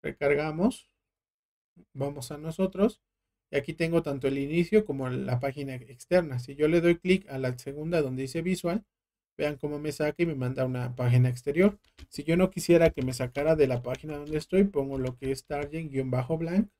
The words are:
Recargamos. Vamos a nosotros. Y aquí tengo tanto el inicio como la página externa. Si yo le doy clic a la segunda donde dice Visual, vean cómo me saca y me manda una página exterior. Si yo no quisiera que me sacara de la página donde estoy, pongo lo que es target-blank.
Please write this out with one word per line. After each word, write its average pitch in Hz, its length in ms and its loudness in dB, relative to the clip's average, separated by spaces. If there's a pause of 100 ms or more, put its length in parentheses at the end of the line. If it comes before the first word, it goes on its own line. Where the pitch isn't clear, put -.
Recargamos. 151 880 -2 (1000)
Vamos 139 360 -8
a 147 80 -12
nosotros. 185 640 -2 (480)
Y 143 80 -2
aquí 147 160 -2
tengo 165 300 0
tanto 139 240 -4
el 135 100 0
inicio 170 480 2
como 135 240 -4
la 127 300 -2
página 139 340 -6
externa. 127 640 -2
Si 127 160 -10
yo 151 140 2
le 165 140 4
doy 170 180 4
clic 190 300 2
a 135 100 -8
la 127 180 -2
segunda 151 460 -4
donde 131 180 -4
dice 160 220 -6
Visual, 180 420 -2 (520)
vean 147 200 -2
cómo 147 220 -6
me 151 120 -4
saca 151 320 0
y - 20 4
me 160 80 -2
manda 131 300 -2
una 123 320 -4
página 123 320 4
exterior. 156 500 2 (300)
Si - 160 -10
yo 165 140 2
no 185 120 4
quisiera 170 420 6
que 139 100 -6
me 131 100 -2
sacara 147 460 0
de 143 100 6
la 123 160 -2
página 139 320 -8
donde 147 220 -6
estoy, 185 260 2
pongo 139 340 0
lo 127 200 -4
que 135 160 -4
es 131 120 -8
target-blank. 147 1200 -2 (100)